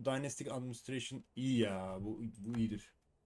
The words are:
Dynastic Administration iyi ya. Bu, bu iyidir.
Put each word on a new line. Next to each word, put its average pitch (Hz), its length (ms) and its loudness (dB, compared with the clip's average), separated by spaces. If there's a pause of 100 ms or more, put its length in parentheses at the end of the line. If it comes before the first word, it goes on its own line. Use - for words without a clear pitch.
Dynastic 135 460 0
Administration 127 720 -4 (120)
iyi 127 240 4
ya. 95 420 2
Bu, 107 200 -4 (160)
bu 113 200 -4
iyidir. 104 360 0 (320)